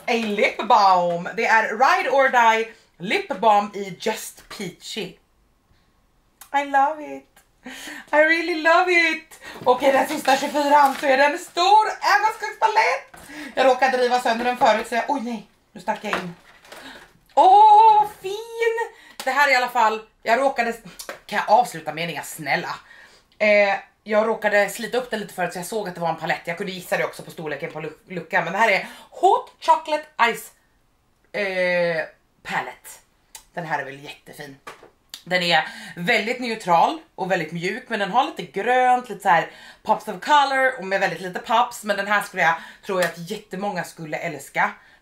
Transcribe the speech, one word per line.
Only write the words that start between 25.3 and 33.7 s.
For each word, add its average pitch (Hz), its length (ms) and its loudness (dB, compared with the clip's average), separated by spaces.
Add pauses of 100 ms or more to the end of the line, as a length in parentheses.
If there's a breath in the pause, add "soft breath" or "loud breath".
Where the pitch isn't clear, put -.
förut 175 200 -6
så 185 60 -10
jag 175 60 -10
såg 208 220 -6
att 180 80 -10
det 170 60 -10
var 170 80 0
en 160 60 -2
palett. 165 300 -6
Jag 170 120 -8
kunde 185 140 -8
gissa 185 260 -6
det 165 80 -2
också 147 180 -14
på 151 80 -18
storleken 147 400 -10
på 151 80 -14
lu-, 156 180 -12 (100)
luckan. 180 360 -4
Men 165 100 -8
det 196 60 -4
här 220 120 2
är 185 160 -2 (220 loud breath)
Hot - 500 2
Chocolate 320 460 0 (280)
Ice, - 180 -12 (840)
eh, 180 680 -2 (380)
palette. 127 460 -10 (640)
Den 170 120 -8
här 156 140 -6